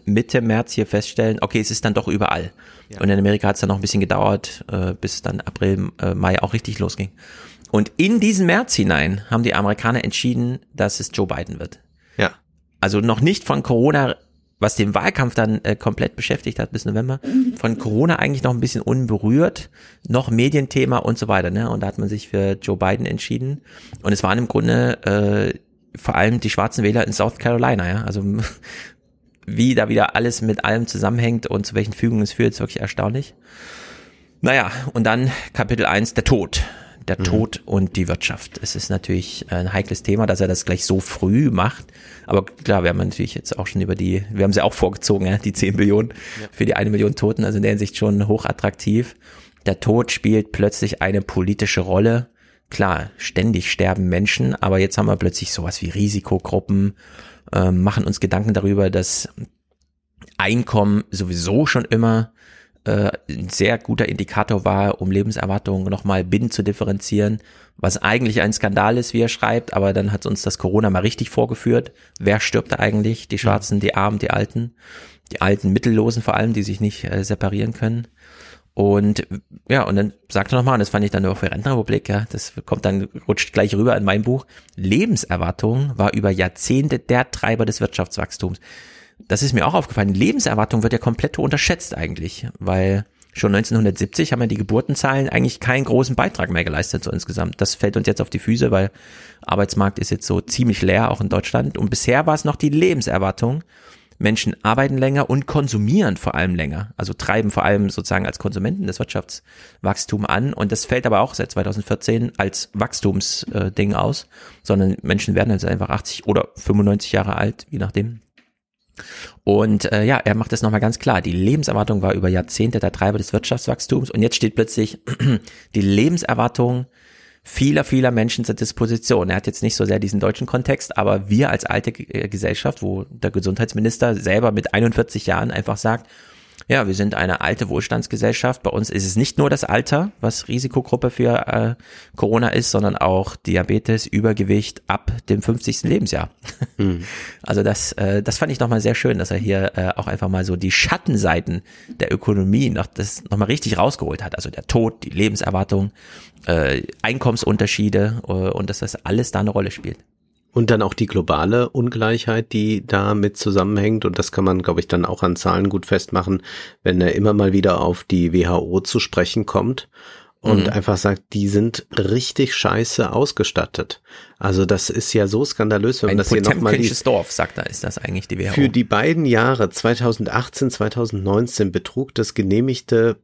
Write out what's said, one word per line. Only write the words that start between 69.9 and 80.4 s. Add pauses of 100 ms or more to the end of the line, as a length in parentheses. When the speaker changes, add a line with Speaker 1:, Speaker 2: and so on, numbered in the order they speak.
Speaker 1:
dann
hat
uns
das
Corona
mal
richtig
vorgeführt. (260)
Wer
stirbt
da
eigentlich?
Die
Schwarzen,
die
Armen,
die
Alten, (580)
die
alten
Mittellosen
vor
allem,
die
sich
nicht,
äh,
separieren
können. (680)
Und (400)
ja,
und
dann (140)
sagt